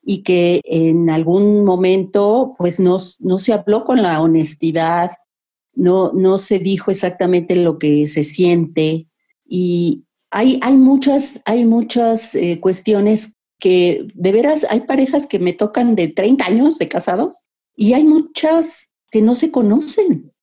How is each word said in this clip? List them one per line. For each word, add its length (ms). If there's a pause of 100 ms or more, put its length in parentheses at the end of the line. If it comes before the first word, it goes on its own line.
Y 160
que 420
en 460
algún 540
momento, 920
pues, 200
no, 200 (220)
no 180
se 140
habló 320
con 180
la 180
honestidad, 880 (640)
no, 380
no 260
se 200
dijo 320
exactamente 680
lo 220
que 280
se 160
siente. 840 (380)
Y 580 (260)
hay, 320
hay 140
muchas, 680
hay 200
muchas, 680
eh, 260
cuestiones 720 (260)
que, 560
de 180
veras, 360
hay 140
parejas 440
que 120
me 160
tocan 420
de 120
treinta 380
años 320
de 80
casados 500 (380)
y 200
hay 100
muchas 840 (200)
que 120
no 120
se 160
conocen 840 (100)